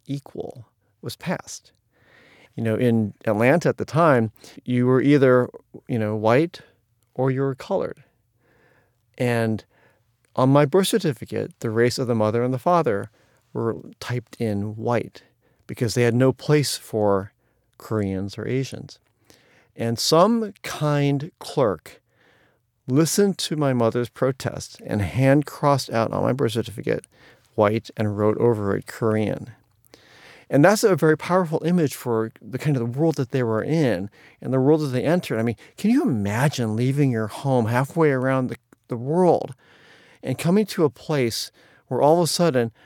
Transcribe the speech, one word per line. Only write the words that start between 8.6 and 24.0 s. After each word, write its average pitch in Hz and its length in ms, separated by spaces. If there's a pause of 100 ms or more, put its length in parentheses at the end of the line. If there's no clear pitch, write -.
And 117 480 (720)
on 131 160
my 143 140
birth 147 240
certificate, 117 720
the 120 100
race 117 280
of 127 100
the 120 80
mother 107 260
and 127 100
the 127 60
father 123 520 (420)
were 117 240 (240)
typed - 400
in 107 340
white 113 480 (460)
because 117 260
they 123 80
had 117 120
no 131 180
place 147 440
for 101 560 (460)
Koreans 98 600
or 107 80
Asians. 131 520 (800)
And 117 220
some 208 540 (100)
kind 143 760
clerk - 640 (840)
listened 165 520
to - 180
my 143 160
mother's 120 360